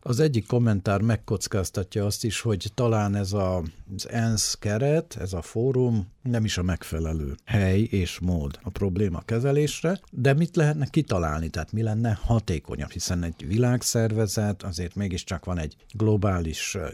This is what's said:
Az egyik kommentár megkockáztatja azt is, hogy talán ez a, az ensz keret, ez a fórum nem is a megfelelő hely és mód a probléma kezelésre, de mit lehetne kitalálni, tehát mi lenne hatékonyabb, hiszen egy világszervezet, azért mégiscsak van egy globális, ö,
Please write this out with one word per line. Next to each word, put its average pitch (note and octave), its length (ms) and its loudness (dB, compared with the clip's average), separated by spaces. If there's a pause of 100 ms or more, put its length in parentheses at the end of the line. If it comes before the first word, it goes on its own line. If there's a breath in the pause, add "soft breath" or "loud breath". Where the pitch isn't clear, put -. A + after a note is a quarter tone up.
Az B2 160 0
egyik C#3+ 260 2
kommentár G#2+ 540 2
megkockáztatja G#2 1080 -2
azt - 180 -4
is, G#2+ 160 -2
hogy G#2 340 -2
talán G#2+ 400 2
ez G2 180 0
a, F#2 300 0 (340)
az - 120 -10
ensz A2+ 460 0
keret, C#3 680 0
ez F#2 120 -6
a F2+ 100 -4
fórum A#2+ 640 2 (160)
nem A#2+ 220 0
is G#2 140 0
a F#2 40 0
megfelelő D#2+ 720 -2 (100)
hely G2 360 4
és G2+ 380 0
mód E2+ 440 -2
a G2 80 -8
probléma F#2 500 0
kezelésre, C#3+ 800 0 (100)
de C3 220 2
mit D#3+ 240 2
lehetne D3+ 300 2
kitalálni, E2 600 0
tehát D#2 240 -6
mi G#2+ 100 0
lenne A2 400 2
hatékonyabb, - 680 0
hiszen F2+ 320 -4
egy E2+ 240 -6
világszervezet, A2 1160 0
azért F2 320 -6
mégiscsak F#2+ 500 -4
van F2+ 140 -4
egy D#2 180 -6 (160)
globális, G2+ 800 0
ö, E2+ 200 -6